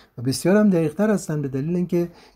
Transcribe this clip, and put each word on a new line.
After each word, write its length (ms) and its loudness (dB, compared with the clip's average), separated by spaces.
و 40 -12
بسیار 360 2
هم 120 4
دقیق‌تر 400 0
هستن، 320 -2
به 60 -4
دلیل 280 -4
اینکه، 340 -2